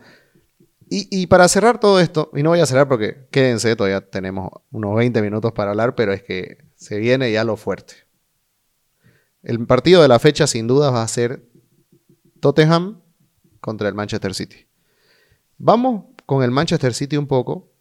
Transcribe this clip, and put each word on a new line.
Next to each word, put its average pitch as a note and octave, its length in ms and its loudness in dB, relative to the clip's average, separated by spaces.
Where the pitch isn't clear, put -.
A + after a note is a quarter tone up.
Y, D4 220 -8
y F#3 160 -4
para F3 220 6
cerrar A3 280 2
todo G3 220 4
esto, D#3 340 -2
y C#3+ 80 -4
no D#3 100 2
voy F3 100 2
a D3+ 40 2
cerrar C3 220 2
porque G#2+ 440 -4
quédense, A#2 440 0
todavía G2 240 0
tenemos F#2+ 500 -10
unos G#2+ 240 -6
veinte A#2+ 260 0
minutos G#2+ 300 -4
para G2+ 200 -4
hablar, A2+ 220 -2
pero G2+ 200 -2
es F#2+ 100 -8
que F#2 340 -10
se - 240 -12
viene B2 340 0
ya A2 100 -2
lo A2 140 -4
fuerte. - 380 -10
El A#2 240 -6
partido E3 340 6
de C#3+ 60 8
la A#2+ 120 6
fecha D3+ 280 2
sin A2+ 200 -4
duda C#3 220 2
va A#2 140 -2
a A2+ 60 -6
ser A#2+ 340 -4
Tottenham D#3+ 600 2
contra G#2+ 300 -6
el G2 40 -4
Manchester G#2 400 -8
City. - 320 -14
Vamos A3 480 0
con C3+ 180 -2
el B2 80 0
Manchester C#3 420 -2
City C#3+ 240 -6
un C#3+ 100 -4
poco C3+ 540 -4